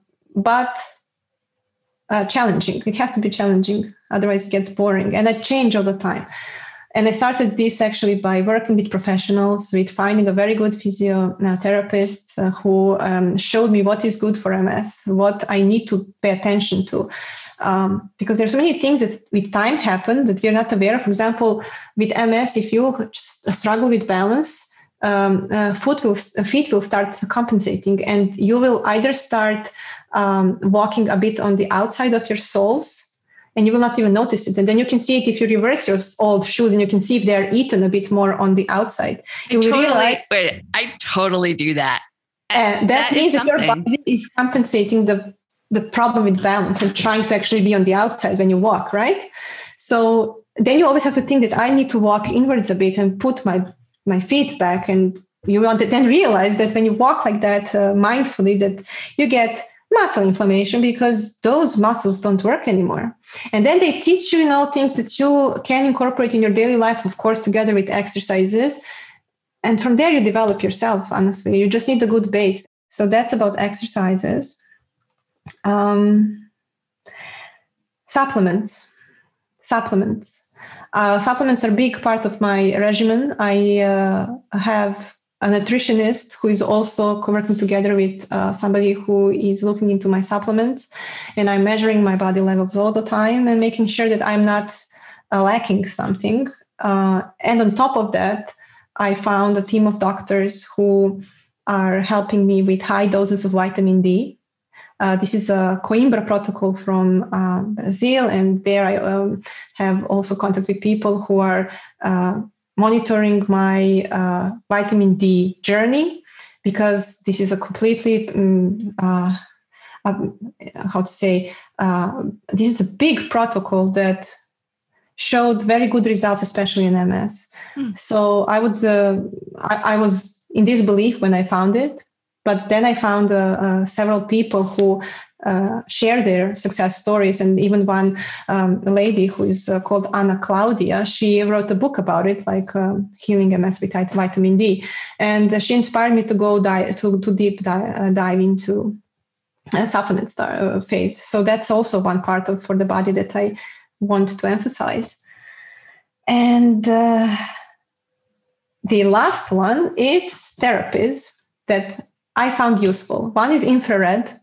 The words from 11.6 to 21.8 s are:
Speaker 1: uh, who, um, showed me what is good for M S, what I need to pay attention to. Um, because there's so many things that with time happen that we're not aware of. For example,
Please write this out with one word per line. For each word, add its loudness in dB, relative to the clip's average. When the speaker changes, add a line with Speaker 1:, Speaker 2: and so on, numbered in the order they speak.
Speaker 1:
uh, 0
who, 2
um, 0
showed 0
me 4
what 0
is -2
good -2
for -4
M 0
S, -6
what 0
I 0
need 2
to -2
pay 0
attention -2
to. -6
Um, -2
because -2
there's 0
so 0
many 2
things 2
that -4
with -2
time 0
happen 0
that 0
we're 2
not 0
aware 2
of. -4
For -2
example, 0